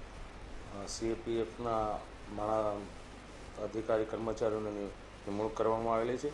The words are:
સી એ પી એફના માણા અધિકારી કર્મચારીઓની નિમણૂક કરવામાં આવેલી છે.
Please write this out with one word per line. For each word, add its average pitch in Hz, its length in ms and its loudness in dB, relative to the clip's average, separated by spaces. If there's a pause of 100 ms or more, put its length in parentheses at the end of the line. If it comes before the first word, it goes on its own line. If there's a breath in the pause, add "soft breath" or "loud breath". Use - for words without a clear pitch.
(880)
સી 113 200 -2
એ 113 60 4
પી 117 260 0
એફના 110 600 2 (360)
માણા 107 340 4 (920)
અધિકારી 110 420 2
કર્મચારીઓની 107 800 0 (420)
નિમણૂક 107 280 0
કરવામાં 113 400 4
આવેલી 120 220 2
છે. 147 160 -2